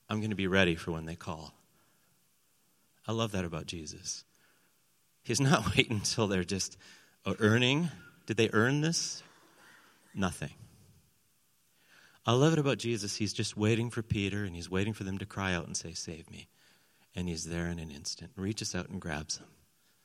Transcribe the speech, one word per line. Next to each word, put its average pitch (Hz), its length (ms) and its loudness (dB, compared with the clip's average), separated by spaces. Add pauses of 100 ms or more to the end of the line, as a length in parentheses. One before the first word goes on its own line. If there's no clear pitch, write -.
I'm 107 140 -2
gonna 107 140 -2
be 95 100 0
ready 90 300 6
for 85 160 -6
when 80 140 -8
they 82 100 -8
call. 80 380 -12 (1500)
I 110 60 -2
love 113 200 0
that 92 120 0
about 80 220 -6
Jesus. - 580 -10 (960)
He's 117 180 0
not 180 300 4
<laughs> - 60 0
waiting 123 220 6
until 104 300 2
they're 92 160 2
just, 92 340 -4 (480)
uh, 95 140 0
earning. 123 500 6 (360)
Did 110 120 -2
they 113 140 6
earn 123 280 4
this? - 420 -2 (920)
Nothing. 87 400 -2 (1700)
I 117 60 6
love 139 200 6
it 160 60 4
about 135 200 2
Jesus. 110 380 -4
He's 104 160 -2
just - 240 -4
waiting 113 340 2
for 117 120 -6
Peter, 101 420 -2
and 90 100 -6
he's 85 160 -10
waiting 98 220 0
for 107 120 -8
them 95 140 -4
to 104 80 -8
cry 98 280 -2
out 85 120 -2
and 85 100 -8
say, 82 180 -10
"Save 82 360 -12
me." - 180 -16 (640)
And 90 140 -4
he's 80 160 -4
there 85 240 -2
in 85 100 -4
an 82 120 -8
instant, 76 460 -10
reaches 104 380 -4
out 90 160 -4
and 92 100 -8
grabs 80 380 -6
him - 100 -20 (560)